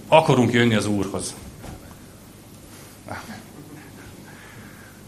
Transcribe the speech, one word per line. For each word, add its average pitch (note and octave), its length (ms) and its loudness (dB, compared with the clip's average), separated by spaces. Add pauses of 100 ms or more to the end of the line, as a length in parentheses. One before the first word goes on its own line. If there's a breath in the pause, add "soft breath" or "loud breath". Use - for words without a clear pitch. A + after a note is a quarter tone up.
akarunk C#3 440 6
jönni A#2+ 220 4
az G2+ 120 2
Úrhoz. F#2+ 480 -4 (3750 loud breath)